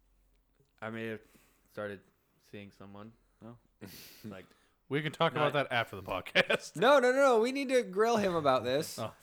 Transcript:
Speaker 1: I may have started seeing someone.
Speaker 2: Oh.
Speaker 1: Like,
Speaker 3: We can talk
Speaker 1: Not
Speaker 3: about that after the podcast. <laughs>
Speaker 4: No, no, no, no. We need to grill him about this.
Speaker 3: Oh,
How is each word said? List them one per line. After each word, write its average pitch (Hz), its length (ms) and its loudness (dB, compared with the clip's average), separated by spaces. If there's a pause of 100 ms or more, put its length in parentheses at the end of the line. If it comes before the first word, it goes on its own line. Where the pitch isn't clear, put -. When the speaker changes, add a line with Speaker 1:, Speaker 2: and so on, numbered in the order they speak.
(800)
Speaker 1:
I 110 100 -10
may 113 160 -8
have 110 140 -8 (520)
started 101 280 -10 (520)
seeing 101 260 -14
someone. 101 320 -18 (340)
Speaker 2:
Oh. 117 120 -18 (720)
Speaker 1:
Like, 95 160 -14 (440)
Speaker 3:
We 139 140 -2
can 151 100 -4
talk 165 220 0
Speaker 1:
Not 151 140 2
Speaker 3:
about 135 220 0
that 127 40 -4
after 113 220 -2
the 92 60 -12
podcast. - 680 -2
<laughs> - 40 -12
Speaker 4:
No, 254 220 6
no, 247 140 4
no, 262 60 0
no. 262 220 6
We 247 120 2
need 269 180 -4
to 247 120 4
grill 214 360 2
him 196 160 2
about 135 300 4
this. 135 340 -2
Speaker 3:
Oh, 113 120 -6 (120)